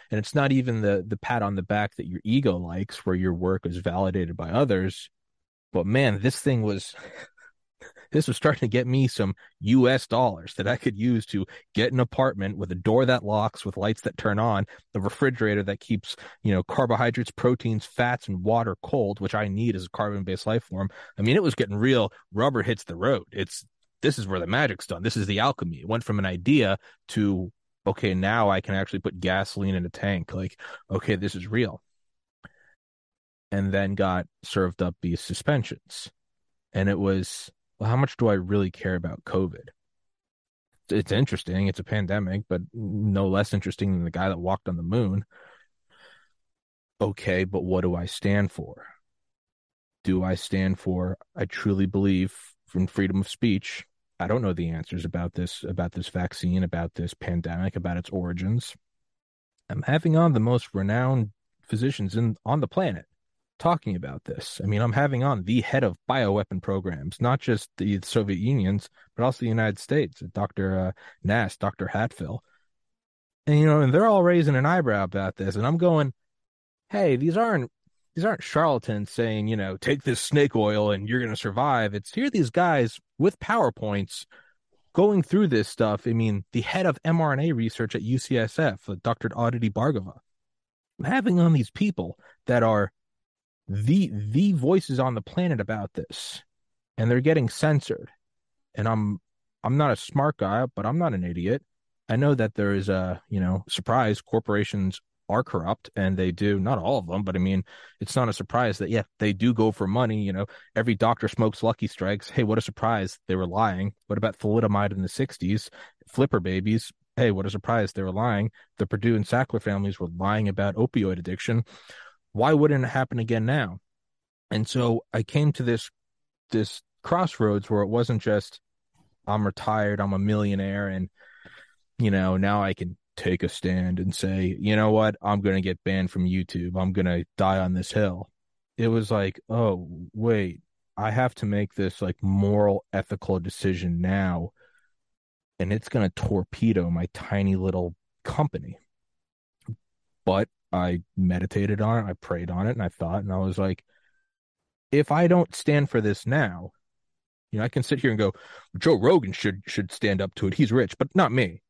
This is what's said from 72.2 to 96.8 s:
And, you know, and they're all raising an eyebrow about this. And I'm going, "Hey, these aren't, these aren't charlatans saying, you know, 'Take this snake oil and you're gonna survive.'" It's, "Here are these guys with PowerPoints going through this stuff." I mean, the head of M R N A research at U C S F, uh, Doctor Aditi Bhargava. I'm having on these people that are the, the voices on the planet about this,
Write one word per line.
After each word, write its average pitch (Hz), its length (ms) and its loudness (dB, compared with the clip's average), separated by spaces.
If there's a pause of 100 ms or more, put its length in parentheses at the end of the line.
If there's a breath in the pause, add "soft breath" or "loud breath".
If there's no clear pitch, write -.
And, 151 120 6
you 156 80 8
know, 151 160 6
and 131 100 6
they're 190 140 6
all 202 160 6
raising 170 340 6
an 131 80 2
eyebrow 139 400 2
about 95 320 -4
this. 98 200 -4
And 104 100 0
I'm 156 100 2
going, 160 380 2 (720)
"Hey, 185 280 2
these 160 200 0
aren't, 208 340 0 (440)
these 165 100 -2
aren't 214 180 0
charlatans 120 680 0
saying, 110 360 -2
you 110 100 0
know, 95 200 -4
'Take 143 280 -2
this 123 180 -2
snake 143 340 2
oil 107 340 2
and 101 160 -2
you're 123 140 0
gonna 110 160 -4
survive.'" 113 580 0
It's, 104 200 -10
"Here 254 120 -2
are 285 40 -2
these 147 200 0
guys 151 480 2 (200)
with 175 200 2
PowerPoints 110 880 -2 (640 soft breath)
going 196 300 4
through 196 260 4
this 113 200 2
stuff." 107 380 0
I 117 60 0
mean, 110 400 0
the 120 80 0
head 185 240 -2
of 160 180 2
M 165 200 2
R 151 100 2
N 135 80 -2
A 165 120 0
research 113 420 -2
at 110 80 -4
U 120 160 0
C - 180 -2
S 110 220 0
F, 120 320 -2
uh, 98 120 -6
Doctor 113 320 -2
Aditi 117 360 0
Bhargava. 107 480 -2 (800)
I'm - 80 -4
having 190 340 2
on 165 140 8
these 123 160 2
people 135 480 -2 (280 soft breath)
that 123 160 4
are 107 300 2 (760)
the, 120 440 2
the 110 400 0
voices 147 480 0
on 131 140 0
the 110 80 -4
planet 170 380 -2
about 104 340 -6
this, - 480 -12 (540)